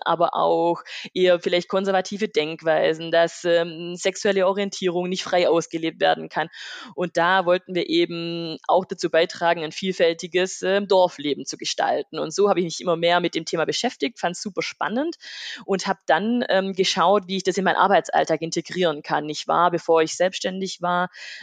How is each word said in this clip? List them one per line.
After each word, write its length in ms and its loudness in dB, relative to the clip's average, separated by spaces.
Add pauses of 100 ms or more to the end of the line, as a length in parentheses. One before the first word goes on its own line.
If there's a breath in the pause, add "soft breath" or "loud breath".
aber 320 0
auch 480 2 (300 loud breath)
eher 260 4
vielleicht 280 0
konservative 600 -2
Denkweisen, 800 0
dass, 340 2
ähm, 520 0
sexuelle 500 0
Orientierung 640 0
nicht 160 -4
frei 240 2
ausgelebt 520 0
werden 280 2
kann. 200 -4 (460 loud breath)
Und 220 -4
da 280 4
wollten 300 0
wir 140 -2
eben 720 -2 (100)
auch 160 4
dazu 260 -6
beitragen, 540 2
ein 80 -6
vielfältiges, 920 -2
ähm, 240 0
Dorfleben 580 2
zu 120 -10
gestalten. 640 -2
Und 120 -4
so 180 4
habe 100 4
ich 60 0
mich 140 -8
immer 140 0
mehr 240 2
mit 160 0
dem 120 -4
Thema 180 -2
beschäftigt, 560 -4
fand's 200 -4
super 220 -6
spannend 540 -4 (480 loud breath)
und 240 -2
hab 180 -4
dann, 420 2
ähm, 260 2
geschaut, 520 2
wie 120 -4
ich 40 -4
das 140 -2
in 80 0
meinen 140 2
Arbeitsalltag 640 2
integrieren 600 -2
kann. 260 -2
Ich 200 -8
war, 240 4
bevor 300 2
ich 140 -2
selbstständig 640 -2
war, 260 0 (340 loud breath)